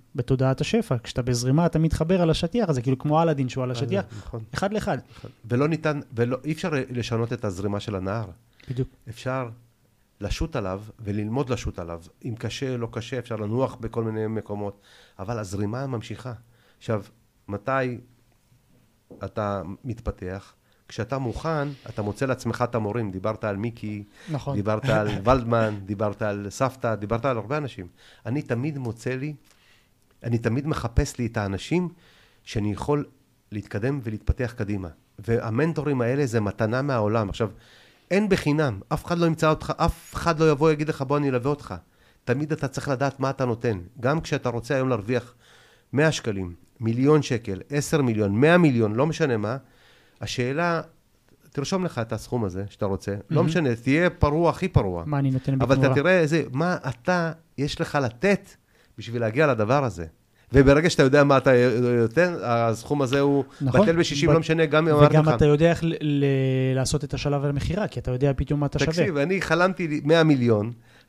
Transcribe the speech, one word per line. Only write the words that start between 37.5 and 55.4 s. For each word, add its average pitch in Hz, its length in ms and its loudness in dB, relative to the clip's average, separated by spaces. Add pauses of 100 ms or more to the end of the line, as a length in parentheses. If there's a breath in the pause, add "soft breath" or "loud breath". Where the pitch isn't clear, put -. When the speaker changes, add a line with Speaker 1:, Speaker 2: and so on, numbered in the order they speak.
Speaker 2:
אין 202 180 2
בחינם, 147 600 2
אף - 160 -2
אחד 170 140 -2
לא 170 80 4
ימצא 160 240 2
אותך, 156 260 -2
אף - 380 -2
אחד 165 260 0
לא 160 100 6
יבוא 147 180 4
ויגיד 151 200 0
לך, 151 140 -4
"בוא, 135 140 0
אני 147 140 0
אלווה 127 200 0
אותך." - 240 -6 (500 soft breath)
תמיד 143 280 -2
אתה 147 160 -2
צריך 135 200 -6
לדעת 139 320 -2
מה 135 100 0
אתה 131 140 -4
נותן. 117 340 -2 (220)
גם 143 200 0
כשאתה 139 280 -4
רוצה 117 260 -4
היום 131 140 0
להרוויח 117 460 -2 (580 soft breath)
מאה 147 200 4
שקלים, 95 420 -6 (260)
מיליון 131 420 4
שקל, 107 380 -4 (100)
עשר 147 320 0
מיליון, 107 380 2
מאה 165 180 8
מיליון, 117 360 4
לא 131 120 2
משנה 156 300 0
מה, 104 200 -4 (640 soft breath)
השאלה, 160 600 -2 (720)
תרשום 180 320 -2
לך 165 140 -4
את 113 140 -4
הסכום 117 320 -4
הזה 92 260 -4
שאתה - 160 -4
רוצה, 98 260 -4
לא 101 60 -6 (180)
Speaker 1:
מהמם. 165 100 4
Speaker 2:
משנה, 156 300 2
תהיה 147 340 2
פרוע, 160 400 2
הכי 185 180 -2
פרוע. 95 380 0
Speaker 1:
מה 147 120 -2
אני 139 120 2
נותן 131 320 -2